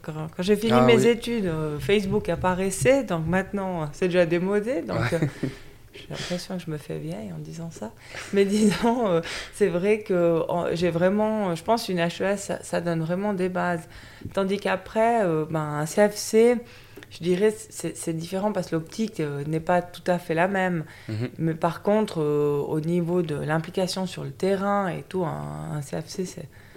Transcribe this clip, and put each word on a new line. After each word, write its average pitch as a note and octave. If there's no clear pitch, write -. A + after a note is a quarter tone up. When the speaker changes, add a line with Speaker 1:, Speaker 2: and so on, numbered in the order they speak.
Speaker 1:
Quand, D#3
quand F#3
j'ai G#3
fini A3
Speaker 2:
Ah A#3+
Speaker 1:
mes A#3+
Speaker 2:
oui. A3+
Speaker 1:
études, A#3
euh, D#3
Facebook G3+
apparaissait, F#3+
donc E3+
maintenant, F#3
c'est -
déjà F3+
démodé. G3+
Donc, -
Speaker 2:
Ouais. A#2+
Speaker 1:
euh, D3+
j'ai -
l'impression F3
que F3
je E3
me D#3
fais D#3
vieille F3+
en D#3
disant D#3+
ça. G#3+
Mais G3
disons, G#3+
euh, E3+
c'est G#3
vrai G3
que E3+
en, E3+
j'ai F3
vraiment, G3
je D#3+
pense, A3+
une F3+
H E3+
E F#3
S, G3+
ça, -
ça -
donne E3+
vraiment F#3
des F#3
bases. F3
Tandis G3
qu'après, A3
euh, D#3
ben, D#3+
un D3+
C G#3
F G#3
C, A#3
je -
dirais, F3+
c'est, -
c'est -
différent F#3+
parce F#3
que E3+
l'optique, G#3+
euh, C#3+
n'est D#3+
pas F3
tout -
à F3+
fait E3+
la E3
même. F#3
Speaker 2:
Mhm. A2+
Speaker 1:
Mais D#3+
par E3
contre, G#3
euh, D3
au D#3
niveau E3+
de D#3+
l'implication E3
sur D#3+
le C#3
terrain G3
et D#3
tout, F#3
un, D3+
un D3+
C D#3+
F D#3
C, F#3
c'est, D#3